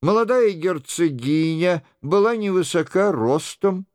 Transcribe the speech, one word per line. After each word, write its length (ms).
Молодая 480
герцогиня 1300
была 340
невысока 760
ростом 840